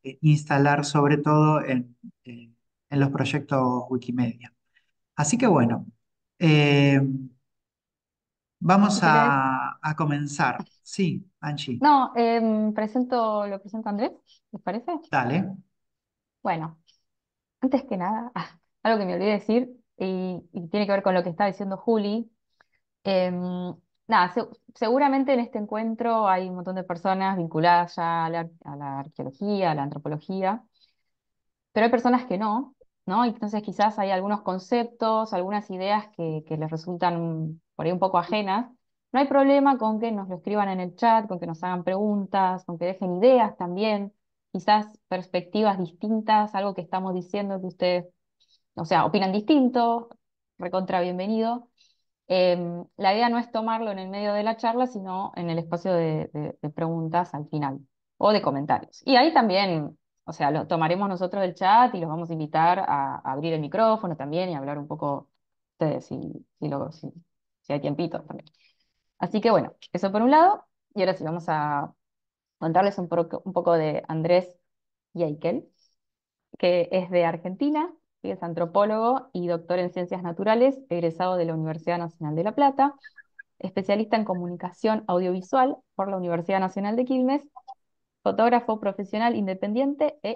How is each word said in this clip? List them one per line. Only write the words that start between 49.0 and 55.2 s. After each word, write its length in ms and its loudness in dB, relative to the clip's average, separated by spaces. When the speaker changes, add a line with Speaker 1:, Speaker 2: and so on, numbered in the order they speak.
Speaker 2:
opinan 280 0
distinto, 760 2
recontra 460 -2
bienvenido. 640 -2
Em, 580 0
la 160 2
idea 160 2
no 100 0
es 120 -6
tomarlo 400 -4
en 80 -6
el 100 -10
medio 240 -4
de 120 -2
la 120 -2
charla, 300 0
sino 500 -8